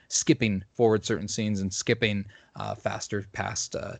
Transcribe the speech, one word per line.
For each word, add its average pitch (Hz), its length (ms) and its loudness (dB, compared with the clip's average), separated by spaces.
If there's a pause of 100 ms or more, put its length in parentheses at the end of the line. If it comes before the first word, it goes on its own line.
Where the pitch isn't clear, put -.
skipping 107 560 2 (100)
forward 110 320 4
certain 101 220 -2
scenes 107 340 -2
and 95 100 -2
skipping, 107 540 0 (300)
uh, 104 180 -6
faster 104 600 -6
past, - 420 -6
uh, - 240 -8